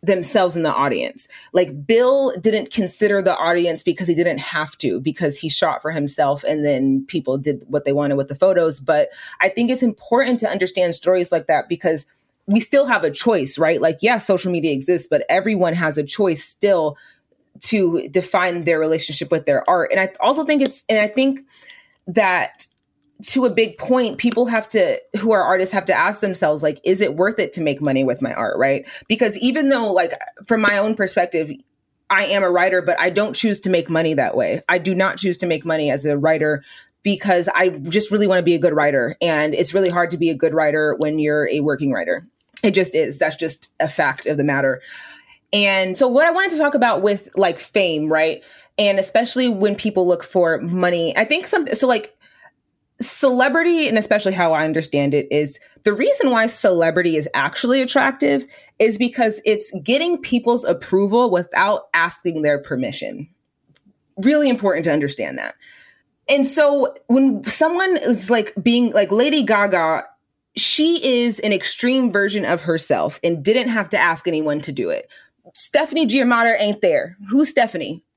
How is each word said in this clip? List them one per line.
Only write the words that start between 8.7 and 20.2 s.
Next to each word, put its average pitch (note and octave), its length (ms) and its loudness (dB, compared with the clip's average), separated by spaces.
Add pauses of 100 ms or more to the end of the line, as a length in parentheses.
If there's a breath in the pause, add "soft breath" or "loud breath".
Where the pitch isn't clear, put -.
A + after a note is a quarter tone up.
But D3 300 2 (300 loud breath)
I F#3+ 100 2
think A#3 200 0
it's B3+ 140 0
important A#3+ 560 0
to A3 100 -2
understand F3+ 460 -2
stories F3+ 360 0
like E3 140 0
that D3+ 240 0
because D#3+ 380 -2 (400)
we G#3 120 4
still C#4 280 2
have A3 160 2
a D3+ 80 2
choice, D#3 480 0
right? D#3+ 200 2
Like, - 220 0
yeah, A3+ 160 2
social F#3 340 0
media D#3+ 220 0
exists, E3 340 -2
but D3 220 0
everyone F#3 460 2
has D#3 240 -2
a D3 40 -2
choice E3 400 -2
still E3 540 0 (640 soft breath)
to F3+ 500 0
define F3+ 540 0
their D#3+ 160 2
relationship D#3 500 -2
with D#3+ 160 -2
their C#3 240 0
art. F3 220 2
And F#3+ 80 2
I F#3+ 200 -2
also C#4+ 240 0